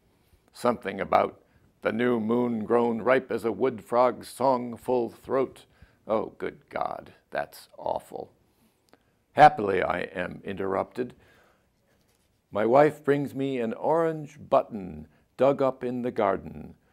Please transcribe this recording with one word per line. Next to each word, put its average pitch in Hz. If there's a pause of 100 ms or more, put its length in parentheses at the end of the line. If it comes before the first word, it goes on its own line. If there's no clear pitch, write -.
(520)
Something 101
about 92 (420)
the 101
new 120
moon 117
grown 117
ripe 127
as 113
a 113
wood 107
frog's 120
songful 123
throat. - (420)
Oh, 107
good -
God, - (180)
that's - (100)
awful. - (1040)
Happily, 107
I 85
am -
interrupted. 95 (1400)
My 104
wife 147
brings 139
me 135
an 113
orange 156 (120)
button 90 (300)
dug 131
up 131
in 123
the 123
garden, 95 (180)